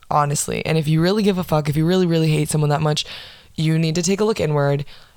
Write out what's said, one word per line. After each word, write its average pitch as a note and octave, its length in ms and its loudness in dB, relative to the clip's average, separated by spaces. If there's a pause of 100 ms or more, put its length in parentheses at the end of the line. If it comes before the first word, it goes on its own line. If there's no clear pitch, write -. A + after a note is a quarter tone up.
(120)
honestly. D3 560 0
And D#3+ 100 0
if D#3 120 0
you D#3+ 120 2
really G3 220 2
give F#3+ 160 2
a F3+ 60 -2
fuck, D3+ 240 -2
if C#3+ 80 -2
you D#3 100 2
really, F#3 200 2
really D#3+ 240 2
hate D3+ 180 0
someone D3+ 220 0
that C#3+ 120 0
much, D3+ 220 0 (500)
you D#3+ 240 0
need D#3+ 160 0
to F3 80 -2
take F#3 180 0
a G#3+ 40 0
look G#3+ 160 0
inward, C#3+ 440 0 (320)